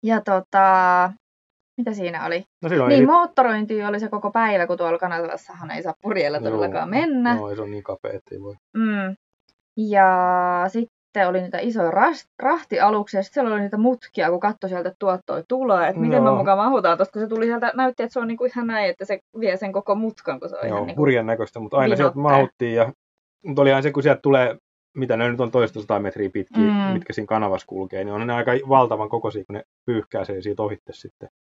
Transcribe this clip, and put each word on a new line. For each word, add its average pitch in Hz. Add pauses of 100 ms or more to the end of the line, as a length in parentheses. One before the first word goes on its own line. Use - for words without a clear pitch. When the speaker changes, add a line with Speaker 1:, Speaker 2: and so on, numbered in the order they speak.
Speaker 1:
Ja 220
tota, 185 (680)
mitä 233
siinä 175
oli? 175 (180)
Speaker 2:
No 165
siinä 156
oli -
Speaker 1:
Niin, 277
Speaker 2:
sit 262
Speaker 1:
moottorointi 220
oli 208
se 214
koko 208
päivä, 208
kun 170
tuolla 170
kanavassahan 170
ei 156
saa 175
purjeilla 156
Speaker 2:
Juu. 120
Speaker 1:
todellakaan 110
mennä. 247
Speaker 2:
Joo, 104
ei 101
se 110
on 104
niin 104
kapea, 104
että -
ei 95
voi. 101 (220)
Speaker 1:
Mm. 202 (600)
Ja 202 (600)
sitten 208
oli 185
niitä 180
isoja 214
rast-, 262 (140)
rahtialuksia, 214
ja 196
sit -
siellä 240
oli 208
niitä 202
mutkia, 220
kun 175
katsoi 208
sieltä, 180
että 185
tuolta 185
toi 156
tulee, 226
että 175
miten 156
me 135
Speaker 2:
Joo. 135
Speaker 1:
muka 196
mahutaan 202
tosta, 190
kun 214
se 220
tuli 220
sieltä, 233
näytti, 254
että 233
se 254
on 233
niinku 233
ihan 240
näin, 214
että 185
se 196 (220)
vie 190
sen 190
koko 214
mutkan, 214
kun -
se -
on -
Speaker 2:
Joo, 104
Speaker 1:
ihan 101
niinku 87
Speaker 2:
hurjan 127
näköistä, 113
mut 107
aina 139
sieltä 139
Speaker 1:
vinottaa. 143
Speaker 2:
mahuttiin 123
ja, 117 (540)
mut 143
olihan 135
se, 147
kun 139
sieltä 139
tulee, 127 (400)
mitä 123
ne 120
nyt 120
on 117
toista 117
sataa 104
metriä 98
pitkiä, 101
Speaker 1:
Mm. 202
Speaker 2:
mitkä 180
siinä 107
kanavassa 104
kulkee, 95
niin 101
on 110
ne 120
aika 120 (180)
valtavan 117
kokoisia, 104
kun 101
ne 110 (240)
pyyhkäisee 104
siitä 101
ohitte 104
sitten. - (160)